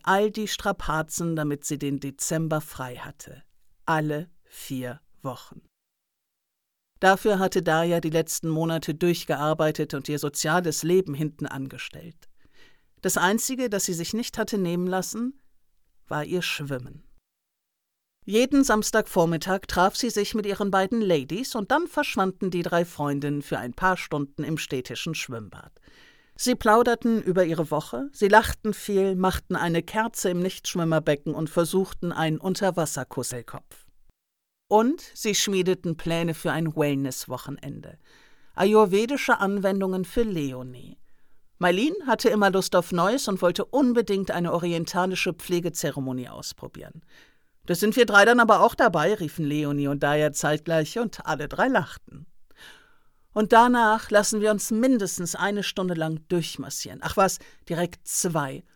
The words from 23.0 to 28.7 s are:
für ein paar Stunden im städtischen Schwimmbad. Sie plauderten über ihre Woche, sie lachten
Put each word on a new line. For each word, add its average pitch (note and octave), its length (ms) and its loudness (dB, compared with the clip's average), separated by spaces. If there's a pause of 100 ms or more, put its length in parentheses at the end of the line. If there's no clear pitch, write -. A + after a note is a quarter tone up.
für C#3 160 -6
ein A#2+ 160 -8
paar F#3 240 0
Stunden C#3+ 460 -6
im D3+ 160 -4
städtischen C3 560 -6
Schwimmbad. - 560 -12 (640)
Sie B3 180 0
plauderten A#3 720 4
über F3+ 220 2
ihre D#3+ 260 -2
Woche, A#3+ 400 -4
sie - 160 0
lachten G#3+ 480 2